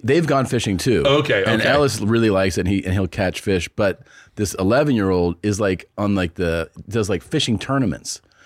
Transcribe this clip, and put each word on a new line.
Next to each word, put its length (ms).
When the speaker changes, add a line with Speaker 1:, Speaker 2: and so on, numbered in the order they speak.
Speaker 1:
they've 240
gone 200
fishing 300
too. 280
Speaker 2:
Okay, 400
Speaker 1:
And 160
Speaker 2:
okay. 80
Speaker 1:
Ellis 320
really 300
likes 260
it, 40
and 80
he, 140
and 100
he'll 140
catch 320
fish, 360
but 260
this 200
eleven-year-old 880
is, 160
like, 380
on, 180
like, 200
the, 340
does, 200
like, 140
fishing 360
tournaments. 600